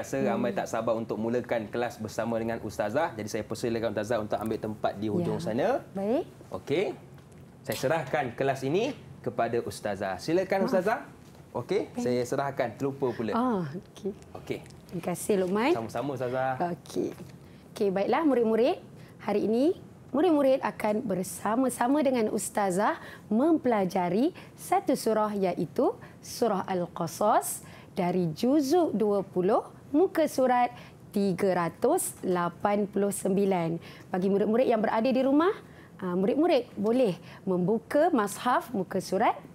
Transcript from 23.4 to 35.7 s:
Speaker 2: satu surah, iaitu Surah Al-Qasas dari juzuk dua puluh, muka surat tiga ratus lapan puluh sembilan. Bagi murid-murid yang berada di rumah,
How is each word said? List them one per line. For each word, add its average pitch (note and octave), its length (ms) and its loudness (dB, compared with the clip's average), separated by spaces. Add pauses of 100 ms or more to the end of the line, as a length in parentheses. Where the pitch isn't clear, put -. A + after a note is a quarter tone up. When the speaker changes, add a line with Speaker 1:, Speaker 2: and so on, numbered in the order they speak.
Speaker 2:
satu F4+ 320 0
surah, G#3+ 400 2
iaitu G3 640 0 (260)
Surah G#3 480 0
Al-Qasas G3 960 0 (320)
dari F3 320 2
juzuk C#4+ 640 2
dua G3+ 320 2
puluh, G3+ 400 2 (240)
muka D#4+ 400 2
surat B3 400 2 (400)
tiga F#3 560 2
ratus C4+ 560 0
lapan F#3 640 0
puluh G3+ 240 0
sembilan. F#3+ 640 0 (320)
Bagi F#3 240 0
murid-murid G#3 400 4
yang A3 80 2
berada A3+ 320 2
di A#3 80 2
rumah, C#4+ 320 4 (480)